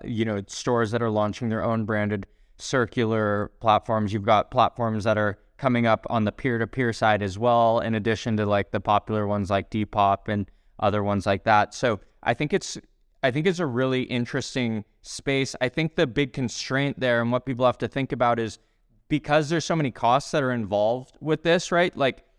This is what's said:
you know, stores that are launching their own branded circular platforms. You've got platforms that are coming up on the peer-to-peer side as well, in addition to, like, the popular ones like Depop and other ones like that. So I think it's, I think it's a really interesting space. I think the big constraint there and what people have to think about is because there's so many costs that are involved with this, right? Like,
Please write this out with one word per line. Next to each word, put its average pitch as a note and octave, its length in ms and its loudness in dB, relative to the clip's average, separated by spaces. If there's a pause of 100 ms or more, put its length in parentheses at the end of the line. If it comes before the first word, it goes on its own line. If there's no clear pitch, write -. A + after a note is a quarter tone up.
you A2+ 200 -2
know, G#2 220 -2
stores A#2 460 0
that A#2 100 0
are A#2 80 0
launching G#2+ 380 -2
their G#2+ 160 -2
own A2+ 200 0
branded G#2 420 -2 (320)
circular A2 920 0 (100)
platforms. G#2+ 520 2
You've G2+ 120 -4
got G#2+ 280 4
platforms A2 520 0
that G#2+ 140 2
are G#2 200 -2 (180)
coming A#2+ 300 0
up A2 220 2
on A2 160 0
the G#2 60 2
peer-to-peer A#2 600 -2
side G#2+ 280 2
as G2 160 -4
well, A#2 440 4
in A2 160 -2
addition A2 400 -2
to, G#2 100 0
like, G2+ 240 0
the A2 80 -4
popular G#2 480 0
ones G2+ 240 -2
like G2 200 -2
Depop G2+ 580 0
and G2+ 200 -2 (300)
other G#2 240 0
ones G2+ 240 -2
like G2+ 160 0
that. G#2+ 320 4
So A2+ 240 0 (240)
I A#2+ 120 0
think D3 180 -4
it's, - 260 -4 (460)
I C3 80 2
think D#3 160 0
it's F3 100 0
a F3 80 -2
really C3 360 0
interesting A#2+ 840 -4 (180)
space. - 580 -4
I B2+ 80 0
think D#3+ 280 -4
the E3 100 2
big C3 260 -2
constraint C3+ 680 -4
there A#2+ 200 2
and A#2 120 0
what B2 120 -2
people B2+ 220 -2
have B2 120 2
to A#2 100 -4
think C3+ 240 -4
about A#2+ 260 0
is A2+ 220 -6 (480)
because D3 400 0
there's D#3+ 160 -2
so F3 100 -2
many D3+ 160 0
costs B2 400 2
that D3+ 140 0
are B2+ 80 0
involved A2 680 -2
with D3+ 220 -2
this, E3+ 300 2
right? F3 240 2
Like, C3 280 -2 (140)